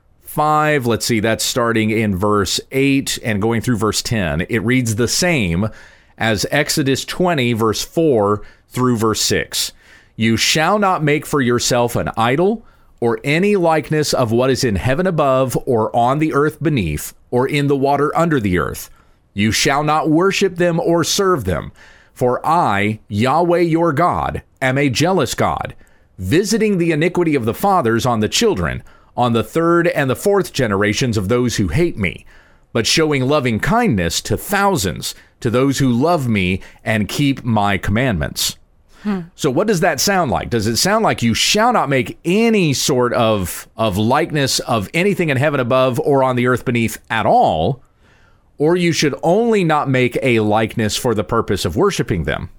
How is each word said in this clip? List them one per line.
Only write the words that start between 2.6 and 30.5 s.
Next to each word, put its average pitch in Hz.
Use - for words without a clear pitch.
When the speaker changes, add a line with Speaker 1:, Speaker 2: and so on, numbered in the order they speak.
Speaker 1:
eight 135
and 107
going 113
through 120
verse 104
ten, 87
it 110
reads 113
the 117
same 110
as 110
Exodus 139
twenty, 147
verse 110
four 107
through 127
verse 107
six. -
"You 113
shall 165
not 185
make 147
for 147
yourself 120
an 87
idol 156
or 117
any 175
likeness 156
of 113
what 123
is 123
in 110
heaven 139
above 135
or 110
on 123
the 156
earth 147
beneath 101
or 123
in 143
the 143
water 139
under 160
the 92
earth. -
You 104
shall 143
not 151
worship 185
them 170
or 165
serve 185
them. 71
For 123
I, 107
Yahweh 156
your 165
God, 131
am 131
a 143
jealous 147
God, -
visiting 190
the 165
iniquity 160
of 117
the 110
fathers 117
on 117
the 107
children, 87
on 120
the 110
third 170
and 139
the 123
fourth 202